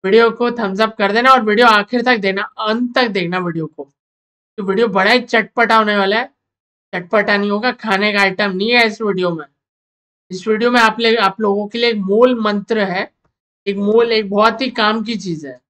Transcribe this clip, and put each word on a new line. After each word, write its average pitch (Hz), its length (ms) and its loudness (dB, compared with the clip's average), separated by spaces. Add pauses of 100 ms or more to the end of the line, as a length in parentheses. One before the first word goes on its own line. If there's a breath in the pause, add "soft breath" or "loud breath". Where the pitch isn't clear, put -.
वीडियो 220 280 4
को 240 200 -2
थम्स 208 300 -4
अप 220 160 0
कर 202 140 0
देना 247 200 4
और 254 100 6
वीडियो 214 260 2
आखिर 214 340 2
तक 240 160 0
देखना, 196 240 -2
अंत 226 540 -4
तक 247 120 2
देखना 185 320 -4
वीडियो 165 280 -6
को। 147 160 -16 (760)
तो 202 60 -8
वीडियो 190 240 0
बड़ा 196 240 2
ही 247 80 4
चटपटा 226 580 0
होने 208 200 2
वाला 202 220 0
है। 262 60 -4 (680)
चटपटा 202 440 0
नहीं 202 140 -2
होगा, 214 200 -2
खाने 208 420 -2
का 202 80 0
आइटम 196 300 0
नहीं 196 200 -2
है 240 160 4
इस 208 140 -6
वीडियो 185 300 -2
में। 156 140 -8 (880)
इस 185 160 -8
वीडियो 220 240 0
में 247 100 2
आप 220 180 2
ले-, 226 180 2
आप 196 240 0
लोगों 202 260 -2
के 226 100 -10
लिए 233 120 0
एक 220 140 -2
मूल 226 360 2
मंत्र 208 460 -2
है, 185 240 -6 (580)
एक 196 100 -4
मूल, 220 340 2
एक 220 180 0
बहुत 220 320 2
ही 262 80 -2
काम 220 340 0
की 226 140 -6
चीज़ 160 300 -8
है। 123 120 -18 (100)